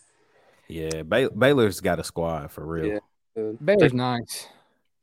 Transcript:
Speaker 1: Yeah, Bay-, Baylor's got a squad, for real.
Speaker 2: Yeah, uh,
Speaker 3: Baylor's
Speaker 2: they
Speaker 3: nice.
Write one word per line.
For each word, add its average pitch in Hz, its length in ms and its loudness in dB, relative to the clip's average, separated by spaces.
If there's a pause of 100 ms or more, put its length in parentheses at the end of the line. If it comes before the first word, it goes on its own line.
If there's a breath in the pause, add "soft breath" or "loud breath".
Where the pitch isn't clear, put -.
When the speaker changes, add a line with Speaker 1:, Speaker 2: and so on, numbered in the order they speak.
(680)
Speaker 1:
Yeah, 80 360 -6
Bay-, 113 320 2
Baylor's 117 440 4
got 87 200 0
a 80 40 -6
squad, 80 480 -4
for 76 140 -12
real. 80 200 -4 (500)
Speaker 2:
Yeah, 110 80 -6
uh, 107 80 -6 (120)
Speaker 3:
Baylor's 170 280 4
Speaker 2:
they 123 60 -2
Speaker 3:
nice. 123 500 -4 (560 soft breath)